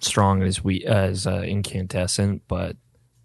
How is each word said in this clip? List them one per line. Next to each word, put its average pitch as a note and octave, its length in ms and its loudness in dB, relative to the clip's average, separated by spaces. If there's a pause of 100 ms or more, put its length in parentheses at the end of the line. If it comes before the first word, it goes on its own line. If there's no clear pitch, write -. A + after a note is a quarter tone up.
strong G2 420 4
as F#2 200 0
we, F#2+ 220 -2
as, F#2+ 420 0
uh, F#2+ 140 -2
Incandescent, F#2 1080 -2
but F2+ 280 -4 (480)